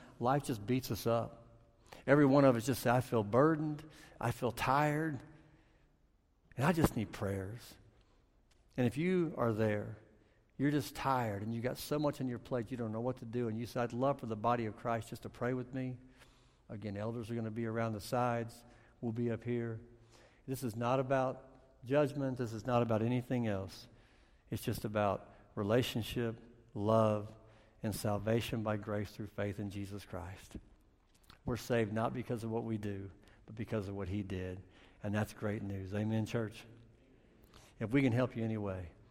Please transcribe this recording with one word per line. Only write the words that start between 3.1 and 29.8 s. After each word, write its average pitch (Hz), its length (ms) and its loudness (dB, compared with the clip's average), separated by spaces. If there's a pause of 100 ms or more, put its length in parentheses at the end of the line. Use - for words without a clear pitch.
burdened. 151 600 4 (360)
I 117 120 0
feel 120 200 -2
tired. 147 680 2 (1400)
And 120 100 0
I 175 60 4
just 160 240 4
need 107 160 -2
prayers." 98 640 -6 (1000)
And 127 100 4
if 117 100 -2
you 175 400 2
are 120 140 2
there, 107 460 0 (600)
you're 139 140 2
just 147 240 -2
tired 120 480 0
and 110 100 -4
you 117 80 -4
got 127 160 -2
so - 220 -2
much 147 220 -2
on 131 60 -2
your 120 120 -4
plate, 120 320 -4
you 127 60 -6
don't 113 160 -4
know 113 80 -4
what 127 160 -2
to - 80 -12
do, 120 240 -2
and 110 100 -4
you 120 60 -6
say, 120 160 -4
"I'd 120 120 -2
love 135 260 0
for 123 80 -8
the 110 80 -2
body 117 300 2
of 104 120 -6
Christ 117 320 -2
just - 140 -12
to 110 60 -8
pray 123 240 -4
with 127 200 -6
me." 127 240 -6 (720)
Again, 104 280 -6
elders 113 320 -6
are 117 60 -4
gonna 113 160 -4
be 117 140 -4
around 113 280 0
the 104 80 -6
sides. 117 640 -2 (380)
We'll 120 100 -2
be 117 200 0
up 110 120 -4
here. 117 360 -2 (680)
This 131 160 -6
is 110 120 -4
not 120 240 2
about 131 440 0 (420)
judgment. 135 520 2
This 113 160 -2
is 107 120 -6
not 120 160 6
about 113 200 4
anything 120 460 0
else. 98 400 -4 (600)
It's 110 140 -6
just - 220 -2
about 104 440 0 (260)
relationship, 113 840 0 (340)
love, 107 580 4 (520)
and 110 100 0
salvation 110 680 0
by 107 140 0
grace 104 340 -4
through 107 160 -10
faith 101 320 -4
in 101 100 -4
Jesus 98 360 -8